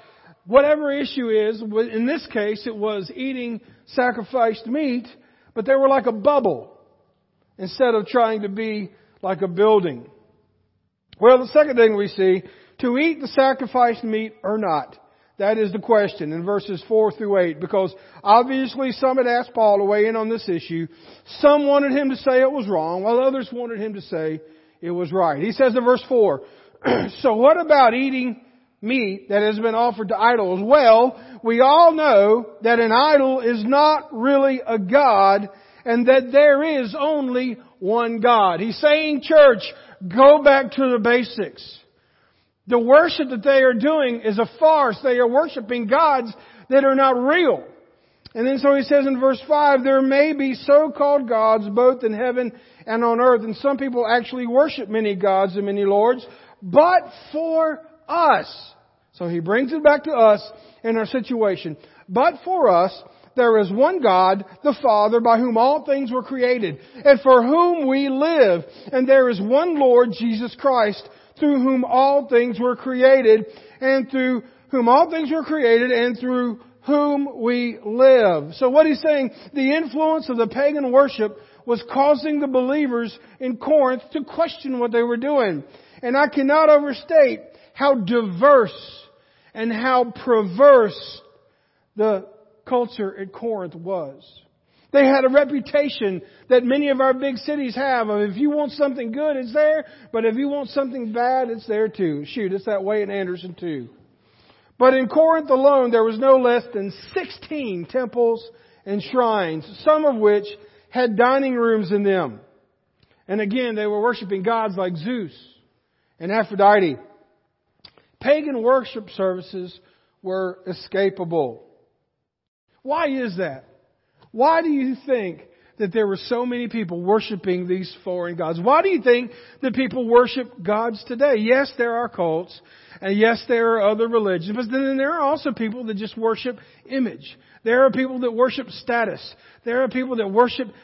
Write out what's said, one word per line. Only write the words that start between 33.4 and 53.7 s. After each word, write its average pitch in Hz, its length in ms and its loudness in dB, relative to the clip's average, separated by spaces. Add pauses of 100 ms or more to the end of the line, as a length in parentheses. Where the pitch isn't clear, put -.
is 233 240 -2
not 294 500 2
really 269 500 0
a 226 140 -4
god 202 720 2 (360)
and 240 220 0
that 254 240 4
there 285 320 4 (180)
is 220 160 -6
only 262 600 -4 (240)
one 226 400 -2
God." 202 400 2
He's 214 180 -6
saying, 302 440 0
"Church, 277 400 6 (440)
go 269 380 6
back 269 280 4
to 262 180 0
the 240 120 0
basics." 233 800 -4 (840)
The 240 120 0
worship 285 500 4
that 247 140 -8
they 269 200 4
are 254 120 4
doing 254 480 -2
is 208 160 -2
a 226 100 -2 (100)
farce. 294 440 2
They 247 160 0
are 247 100 2
worshiping 240 580 -2
gods 262 460 0 (380)
that 269 160 4
are 269 80 4
not 269 280 2
real. 269 400 2 (720)
And 233 120 -4
then 269 100 0
so 277 180 2
he 277 100 0
says 285 220 2
in 262 140 -4
verse 262 260 0
five, 285 380 2
"There 269 160 2
may 277 320 2
be 269 220 -4
so-called 285 760 2
gods 220 400 0
both 247 360 2
in 214 100 -2
heaven 247 380 -4 (340)
and 226 180 -2
on 233 160 0
earth." 247 220 4
And 220 140 -8
some 277 200 -2